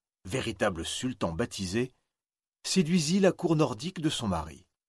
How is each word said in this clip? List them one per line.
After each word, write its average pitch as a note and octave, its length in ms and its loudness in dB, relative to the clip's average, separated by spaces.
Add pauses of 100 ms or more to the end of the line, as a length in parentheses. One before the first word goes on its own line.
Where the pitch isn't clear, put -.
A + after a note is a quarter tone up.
(240)
véritable G2+ 600 -2
sultan B2 460 -4
baptisé, G2 640 -4 (720)
séduisit F3 560 2
la F#3+ 100 6
cour E3 240 2
nordique C#3+ 460 0
de D3+ 100 0
son - 160 -4
mari. D#2+ 400 -4 (220)